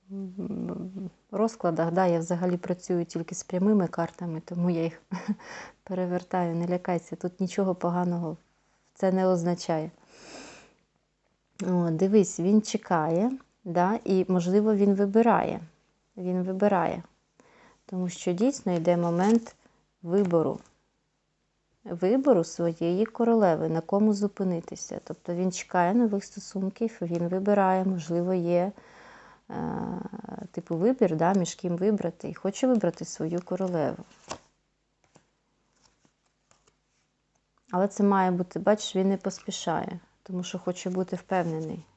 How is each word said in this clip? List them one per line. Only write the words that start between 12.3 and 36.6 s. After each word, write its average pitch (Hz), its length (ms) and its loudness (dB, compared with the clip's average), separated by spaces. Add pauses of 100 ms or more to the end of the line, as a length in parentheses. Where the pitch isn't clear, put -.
він 202 220 6
чекає, 180 720 0 (320)
да, 180 400 0
і, 185 240 2
можливо, 185 480 4
він 202 180 4
вибирає. 202 680 4 (580)
Він 180 260 -2
вибирає, 185 600 0 (840)
тому 185 240 -4
що 180 240 -4
дійсно 208 400 0
йде 170 240 2
момент 185 580 2 (460)
вибору. 170 580 2 (1300)
Вибору 190 540 4
своєї 170 640 0
королеви, 214 640 2
на 160 120 -2
кому 208 320 2
зупинитися. 196 920 -4
Тобто - 320 -8
він 185 160 0
чекає 180 420 0
нових 214 320 2
стосунків, 196 760 -6
він 170 260 -2
вибирає, 190 580 2
можливо, 175 480 -2
є, 175 380 2 (760)
е, - 60 -10 (960)
типу, 170 260 -6
вибір, 196 380 2
да, 165 180 2
між 180 220 0
ким 175 220 -4
вибрати, 190 520 -2
і - 40 -8
хоче 202 340 -2
вибрати 196 380 0
свою 170 360 -4
королеву. 180 640 -2 (3750)